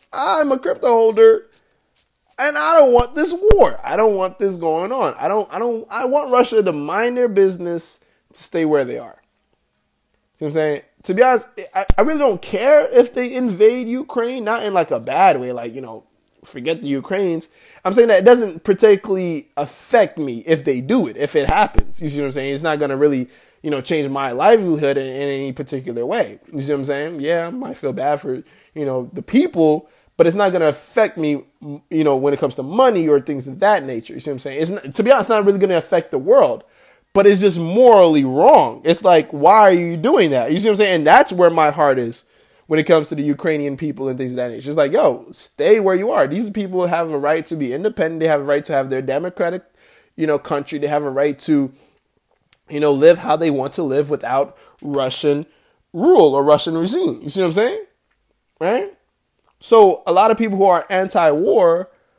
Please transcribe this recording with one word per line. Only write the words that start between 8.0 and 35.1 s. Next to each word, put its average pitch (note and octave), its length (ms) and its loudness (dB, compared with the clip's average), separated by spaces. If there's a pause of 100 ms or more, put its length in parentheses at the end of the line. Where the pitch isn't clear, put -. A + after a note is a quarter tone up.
to - 100 -20
stay E3 220 -4
where D3+ 200 2
they B2 140 -8
are. A#2 180 -18 (1200)
See - 80 -10
what D3+ 40 -4
I'm D3 40 -8
saying? D3+ 300 -2 (200)
To F#3 120 -6
be A3 80 4
honest, B3+ 260 2 (260)
I, F#3+ 100 -2 (140)
I - 40 4
really D4+ 160 0
don't A#3+ 220 0
care C4+ 500 2
if A#3+ 220 4
they B3 220 -6
invade A#3 540 0
Ukraine, B3 560 -6
not A3 180 -4
in, G#3 100 -6
like, F3 180 0
a A#2+ 100 -4
bad C#3+ 380 2
way, B2+ 140 -8
like, A#2 220 -10
you C3+ 60 -14
know, A2+ 240 -16 (400)
forget D3+ 360 -8
the C#3 80 -10
Ukrainians. E3 640 -4 (340)
I'm F#3 80 -2
saying A#3 160 4
that G3 120 4
it F#3+ 40 2
doesn't A3 400 4
particularly F#3+ 920 0
affect - 580 -2
me C3 300 -8
if D#3 180 0
they C3 160 -2
do F#3 260 0
it, G#2 120 -10
if C#3+ 180 -2
it C#3+ 100 0
happens. - 540 0
You D#3+ 80 -6
see C#3+ 120 -6
what C#3+ 60 -4
I'm C3+ 60 -6
saying? C3+ 220 -6
It's C#3 80 -8
not D#3 160 -2
gonna C#3 180 -2
really, C3+ 320 0 (340)
you - 80 -6
know, C#3 120 -4
change D3+ 260 -4
my C#3 240 -4
livelihood D#3 640 2
in, C3+ 100 -4
in C3+ 220 -8
any C3+ 240 -6
particular C3 540 -8
way. D#3+ 320 -4 (120)
You C#3+ 120 -10
see C#3 100 -4
what C#3+ 60 -2
I'm C3+ 80 -8
saying? D3 340 -6
Yeah, E3 280 -4
I - 20 -12
might - 260 -10
feel - 160 -8
bad D3 280 -4
for, B2+ 220 -10 (320)
you D3 120 -6
know, B2+ 260 -6
the - 100 -12
people, E3+ 680 0 (260)
but E3 100 6
it's E3+ 100 0
not G3+ 160 0
gonna E3 160 0
affect F#3+ 500 -2
me, D3 260 -4 (180)
m-, D3 280 -14
you D#3 140 0
know, C#3+ 120 2
when C#3 160 0
it C#3 80 -2
comes C#3 140 -4
to C3+ 80 -10
money G3 460 0
or C#3+ 120 4
things C3+ 260 -8
of C3 140 -12
that F#3+ 240 2
nature. B2+ 300 -10
You B2+ 60 -14
see D3+ 100 -10
what C3+ 60 -6
I'm - 20 -12
saying? C#3 240 -8
It's E3 80 -4
not, D#3+ 240 -12
to - 80 -4
be A#3 80 2